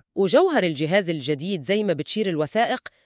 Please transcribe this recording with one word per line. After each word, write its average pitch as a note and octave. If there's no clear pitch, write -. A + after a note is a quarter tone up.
وجوهر B3+
الجهاز E3
الجديد، D3+
زي G3+
ما F#3
بتشير G3
الوثائق، G3